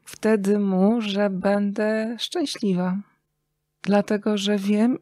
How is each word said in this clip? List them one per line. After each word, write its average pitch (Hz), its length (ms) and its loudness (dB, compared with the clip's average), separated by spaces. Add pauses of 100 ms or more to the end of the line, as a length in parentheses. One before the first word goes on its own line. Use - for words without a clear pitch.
wtedy 208 540 0
mu, 196 420 4
że 202 300 -2
będę 208 880 -2
szczęśliwa. 190 800 -2 (840)
Dlatego, 208 560 0
że 202 200 0
wiem, 208 440 2